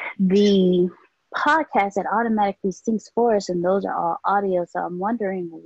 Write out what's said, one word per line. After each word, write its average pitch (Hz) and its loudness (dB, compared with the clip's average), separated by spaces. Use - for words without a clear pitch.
the 190 4
podcast, 285 0
it 180 -4
automatically 208 0
syncs - -6
for 233 2
us, 196 -2
and 175 -2
those 190 0
are 185 -4
all 170 -2
audio. 190 0
So 175 -8
I'm 175 -6
wondering 190 -4